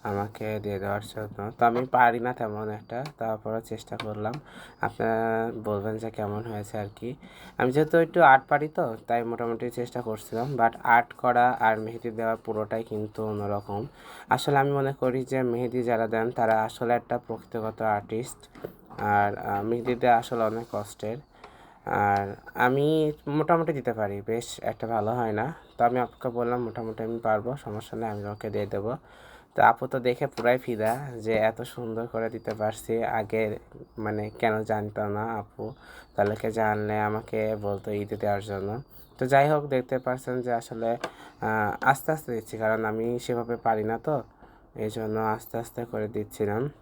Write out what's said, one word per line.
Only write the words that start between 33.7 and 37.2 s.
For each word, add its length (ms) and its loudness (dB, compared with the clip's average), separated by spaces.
মানে 320 -2
কেন 240 2
জানতো 440 -2
না 160 -2
আপু 500 -8
তাহলে 200 2
কে 160 -2
জানলে 480 2
আমাকে 600 0